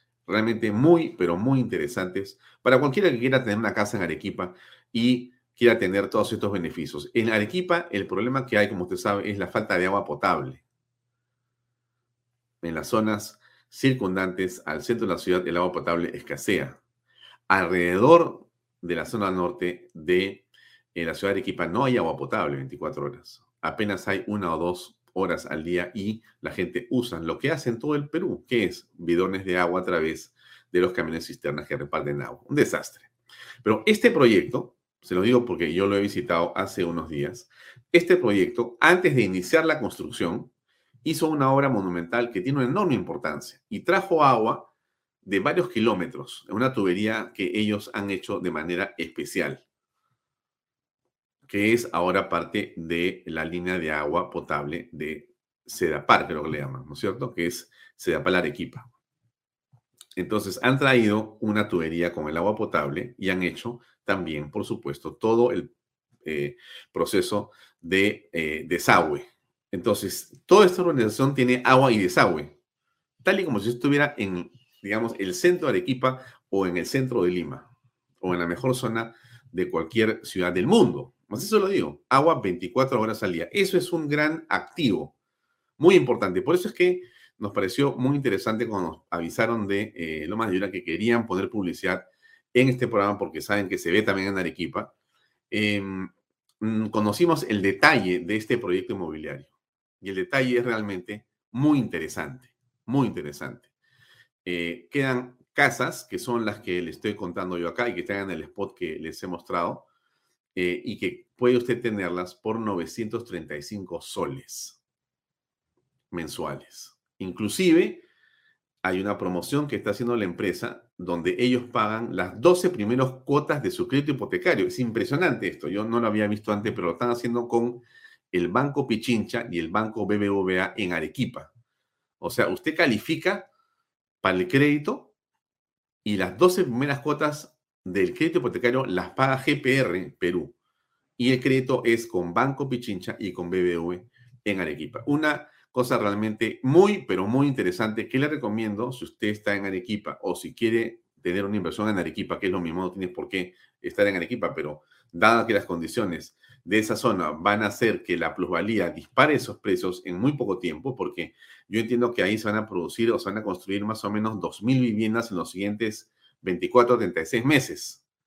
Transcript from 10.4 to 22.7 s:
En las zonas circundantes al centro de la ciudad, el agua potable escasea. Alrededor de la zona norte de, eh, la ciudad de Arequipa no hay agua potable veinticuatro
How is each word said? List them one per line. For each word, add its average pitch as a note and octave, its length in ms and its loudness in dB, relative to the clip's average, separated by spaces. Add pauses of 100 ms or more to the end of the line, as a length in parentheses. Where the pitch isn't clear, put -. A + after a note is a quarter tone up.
En E2 120 -6
las D2+ 140 -6
zonas G#2+ 500 0 (300)
circundantes F#2+ 960 0
al D2+ 180 -6
centro A2+ 240 0
de F#2 60 0
la E2 60 -2
ciudad, F2+ 280 0
el E2 120 -2
agua F2+ 140 0
potable E2+ 440 -2
escasea. C#2+ 640 -4 (680)
Alrededor F#2 1000 6 (320)
de E2+ 140 -4
la E2 100 -2
zona G2+ 260 -2
norte F2 640 -2
de, F2+ 540 0 (480)
eh, E2+ 100 -4
la D#2+ 80 -4
ciudad G2 220 -2
de F#2+ 60 -4
Arequipa F2 260 -4
no F#2+ 180 0
hay B2+ 140 2
agua E2 180 -2
potable D2 400 -4
veinticuatro C#2+ 480 -8